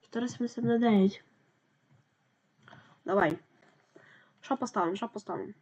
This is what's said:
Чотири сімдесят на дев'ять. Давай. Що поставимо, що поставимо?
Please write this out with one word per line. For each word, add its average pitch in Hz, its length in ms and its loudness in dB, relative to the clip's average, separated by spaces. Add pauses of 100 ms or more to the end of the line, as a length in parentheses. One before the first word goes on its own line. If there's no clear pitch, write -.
Чотири 240 260 -6
сімдесят 240 360 -8
на 233 140 2
дев'ять. 208 460 4 (1800)
Давай. 190 340 2 (1000)
Що - 160 -4
поставимо, 190 400 -4
що 190 120 -8
поставимо? 196 540 -10